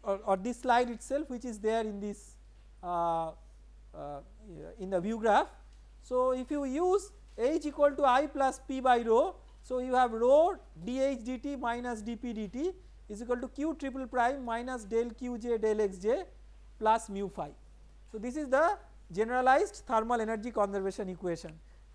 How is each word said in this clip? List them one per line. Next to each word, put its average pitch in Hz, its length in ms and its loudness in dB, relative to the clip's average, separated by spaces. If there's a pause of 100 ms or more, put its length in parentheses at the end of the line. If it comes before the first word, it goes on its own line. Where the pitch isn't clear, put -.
or, 196 220 -2
or 196 120 4
this 233 220 -6
slide 247 300 2
itself, 269 400 -6
which 247 160 -8
is 220 140 -8
there 220 220 0
in 208 180 -6
this, 202 360 -10 (480)
uh, 170 480 -2 (640)
uh, 143 240 -10 (600)
in 190 100 -8
the 190 100 2
view 214 180 -2
graph. 226 300 4 (540)
So, 254 300 0
if 254 200 -4
you 285 140 -2
use 370 460 0 (260)
H 294 280 0
equal 285 260 2
to 277 140 0
I 269 220 6
plus 269 400 0
P 262 120 -4
by 247 200 6
rho, 233 360 4 (280)
so 254 160 -4
you 254 160 -2
have 247 160 4
rho 277 440 6 (300)
d 247 140 -4
H 269 240 0
d 247 140 -6
t 285 180 -6
minus 240 460 -4
d 226 140 -8
P 233 180 -8
d 214 140 -6
t 277 240 -4 (380)
is 208 120 -10
equal 247 160 -2
to 247 100 -8
Q 285 320 -4
triple 269 280 -6
prime 254 380 0
minus 240 380 -6
del 226 280 0
Q 247 260 -8
j 233 200 -2
del 214 240 2
X 190 160 0
j 233 260 0 (540)
plus 220 320 2
mu 196 200 -6
phi. 156 200 -8 (640)
So, 220 80 -12
this 247 160 -6
is 302 140 -4
the 320 280 4 (340)
generalized 254 760 2
thermal 233 340 2
energy 220 300 -4
conservation 196 580 -2
equation. 170 440 -6 (420)